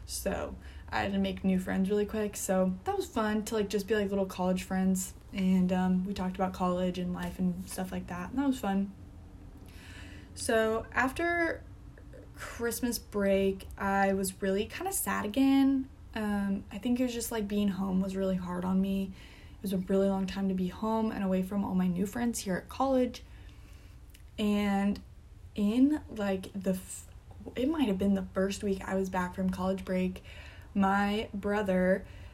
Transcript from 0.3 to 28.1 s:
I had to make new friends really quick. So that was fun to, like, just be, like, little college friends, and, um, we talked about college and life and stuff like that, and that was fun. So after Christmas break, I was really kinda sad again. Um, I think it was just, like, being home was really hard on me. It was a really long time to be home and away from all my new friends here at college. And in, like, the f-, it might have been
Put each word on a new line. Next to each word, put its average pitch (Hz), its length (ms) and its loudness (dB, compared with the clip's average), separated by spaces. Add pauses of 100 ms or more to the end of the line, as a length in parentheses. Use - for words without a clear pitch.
I 110 100 0
had 101 120 0
to 98 60 2
make 190 240 0
new 190 160 4
friends 190 300 2
really 208 160 4
quick. 208 320 -2
So 185 380 2 (100)
that 403 120 0
was 381 100 0
fun 214 400 0
to, - 80 -4
like, 214 140 2
just 202 200 -2
be, 226 60 4
like, 202 160 2
little 196 160 2
college 185 360 0
friends, 190 520 0 (180)
and, 185 400 4
um, 185 340 2
we 202 80 -4
talked 185 220 -4
about 185 160 0
college 180 460 0
and 180 160 -2
life 175 240 -6
and 180 280 0
stuff 185 240 -6
like 185 180 -6
that, 180 220 -8
and 254 80 -6
that 285 80 4
was 254 120 2
fun. 196 340 0 (1400)
So 220 600 2
after 339 680 0 (760)
Christmas 233 600 -4
break, 196 680 2 (120)
I 196 340 2
was 190 300 -2
really 196 240 2
kinda 381 260 -6
sad 196 320 -2
again. 269 640 6 (260)
Um, 202 560 0
I 208 80 -8
think 240 220 2
it 254 40 4
was 233 100 0
just, 233 180 -4
like, 214 160 0
being 208 200 2
home 190 340 2
was 190 120 -2
really 190 220 2
hard 180 280 -4
on 190 160 4
me. 196 320 0 (440)
It - 60 -20
was 196 100 -2
a 196 60 0
really 196 300 4
long 190 180 0
time 190 220 -2
to 190 60 0
be 185 140 0
home 220 420 0
and 202 140 -4
away 190 180 2
from 196 220 0
all 190 100 -2
my 185 120 4
new 180 180 2
friends 233 360 -2
here 185 160 -2
at - 120 -6
college. 254 540 2 (1160)
And 202 640 2 (540)
in, 254 460 4 (100)
like, 196 440 -2
the 196 180 0
f-, - 340 -6 (500)
it 254 120 0
might 302 200 2
have 190 100 2
been 202 160 4